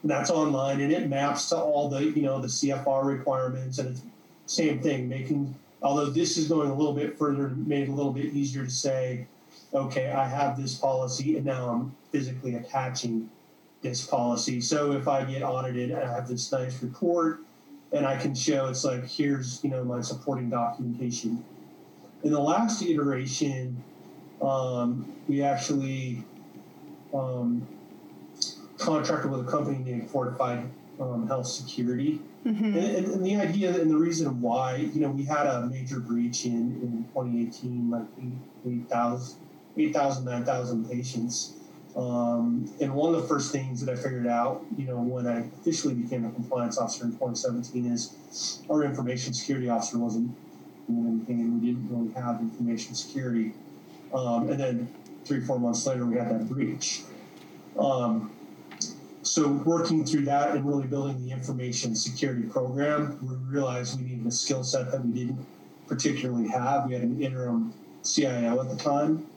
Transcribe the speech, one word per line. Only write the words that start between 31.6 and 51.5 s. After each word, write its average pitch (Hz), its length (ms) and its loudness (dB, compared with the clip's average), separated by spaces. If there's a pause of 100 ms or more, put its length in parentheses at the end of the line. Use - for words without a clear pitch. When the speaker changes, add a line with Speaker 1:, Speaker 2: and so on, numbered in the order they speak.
Speaker 2:
Mm-hmm. 220 200 2
Speaker 1:
And, 208 120 4
and, 190 380 2
and 190 120 2
the 202 100 4
idea 185 440 2
and 160 100 6
the 151 60 6
reason 160 440 2
why, 120 360 2
you 151 240 0
know, 139 100 4
we 135 140 0
had 147 220 2
a 120 200 2
major 131 320 -4
breach 120 460 0
in, 120 380 0
in 117 300 -4
twenty 120 300 0
eighteen, 120 480 -2
like, 117 160 -2 (160)
eight, 127 480 -8
eight 120 180 -4
thousand, 123 520 0 (360)
eight 151 180 2
thousand, 135 320 2
nine 120 180 -2
thousand 123 440 0
patients. 120 640 -4 (420)
Um, 120 760 2 (100)
and 135 140 0
one 160 200 4
of 143 80 2
the 127 40 -4
first 139 260 0
things 131 300 -2
that 127 80 -2
I 123 100 -2
figured 127 260 -2
out, 120 360 2 (140)
you 139 100 -4
know, 123 120 -4
when 123 280 0
I 117 120 2 (220)
officially 147 340 0
became 117 320 0
a 107 40 -2
compliance 120 480 -2
officer 117 260 -2
in 113 120 0
twenty 120 200 -2
seventeen 120 500 -2
is - 760 -4 (100)
our 151 140 4
information 127 480 -2
security 127 360 -2
officer 117 300 0
wasn't 117 320 0 (560)
doing 117 300 2
anything, 117 240 0
and 117 200 2